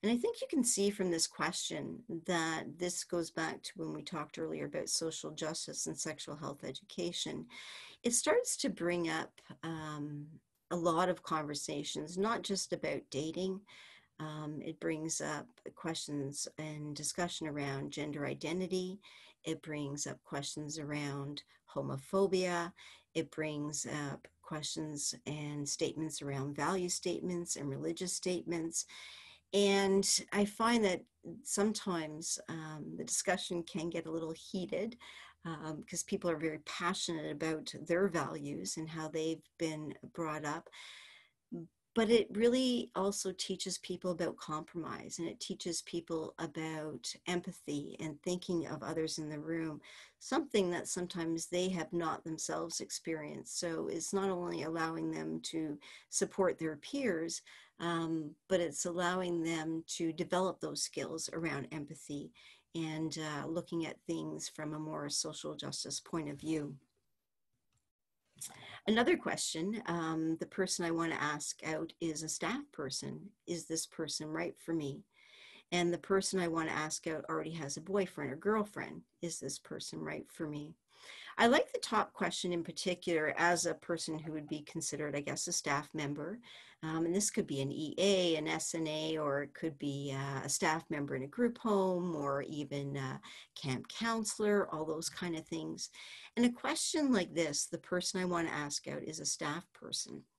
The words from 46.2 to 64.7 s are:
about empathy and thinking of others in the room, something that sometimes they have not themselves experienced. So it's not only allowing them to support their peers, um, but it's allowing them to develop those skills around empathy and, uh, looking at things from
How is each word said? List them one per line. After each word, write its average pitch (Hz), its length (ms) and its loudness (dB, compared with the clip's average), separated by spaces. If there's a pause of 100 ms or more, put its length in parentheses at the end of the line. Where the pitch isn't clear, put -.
about 156 760 -4 (140)
empathy 175 720 -2
and 156 240 -6
thinking 180 460 0
of 147 160 -4
others 160 340 0
in 151 100 -4
the 151 120 -4
room, 160 400 -2 (400)
something 226 500 4
that 170 160 0
sometimes 165 600 0
they 180 240 2
have 170 220 0
not 170 300 0
themselves 160 580 -2
experienced. - 800 -6
So 165 300 -2
it's - 240 -2
not 196 180 4
only 175 320 0
allowing 160 480 0
them 160 300 -2
to 156 360 -2 (320)
support - 500 2
their 160 180 -2
peers, 170 640 -2 (380)
um, 165 560 0 (120)
but 185 120 6
it's 160 240 0
allowing 175 580 2
them 160 400 0 (140)
to 165 160 0
develop 180 480 2
those 147 220 -2
skills - 500 -4
around 147 400 0
empathy 147 580 -8 (460)
and, 160 420 -2
uh, 151 300 -2
looking 165 380 -2
at - 200 -8
things 156 420 -2
from 151 240 -6